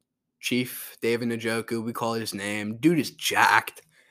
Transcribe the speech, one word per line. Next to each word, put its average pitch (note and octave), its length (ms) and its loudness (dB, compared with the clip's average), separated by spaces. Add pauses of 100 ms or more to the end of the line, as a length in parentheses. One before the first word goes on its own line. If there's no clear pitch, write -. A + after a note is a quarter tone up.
(380)
Chief - 600 -4
David A#2 280 0
Njoku, A2+ 560 -2
we A#2 80 -6
call A#2 220 -2
his A2 200 -6
name. G#2 420 -4
Dude D3+ 240 2
is A#2 100 -4
jacked. - 720 4 (280)